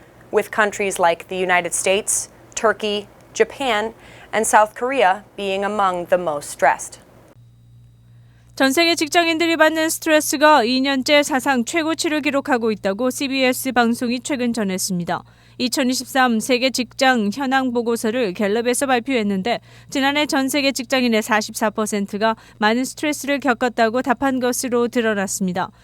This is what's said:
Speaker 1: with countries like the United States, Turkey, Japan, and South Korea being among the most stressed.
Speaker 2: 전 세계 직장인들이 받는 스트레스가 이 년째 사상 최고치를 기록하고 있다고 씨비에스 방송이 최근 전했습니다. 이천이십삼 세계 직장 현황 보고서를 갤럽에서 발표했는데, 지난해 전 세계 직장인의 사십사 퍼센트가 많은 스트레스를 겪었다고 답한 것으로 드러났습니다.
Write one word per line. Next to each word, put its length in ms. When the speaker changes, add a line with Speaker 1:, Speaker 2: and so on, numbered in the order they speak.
Speaker 1:
with 220
countries 480
like 280
the 140
United 320
States, 560
Turkey, 540
Japan, 640
and 140
South 300
Korea 480
being 300
among 480
the 80
most 320
stressed. 460
Speaker 2:
전 160
세계 220
직장인들이 640
받는 320
스트레스가 760
이 160
년째 420
사상 420
최고치를 560
기록하고 480
있다고 400
씨비에스 600
방송이 480
최근 340
전했습니다. 720
이천이십삼 840
세계 320
직장 640
현황 400
보고서를 600
갤럽에서 540
발표했는데, 720
지난해 360
전 240
세계 220
직장인의 500
사십사 480
퍼센트가 680
많은 260
스트레스를 560
겪었다고 600
답한 380
것으로 480
드러났습니다. 840